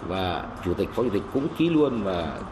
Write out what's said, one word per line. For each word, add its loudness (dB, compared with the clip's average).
và -2
chủ 2
tịch, 0
phó 0
chủ 2
tịch 0
cũng 0
ký 4
luôn 4
và -2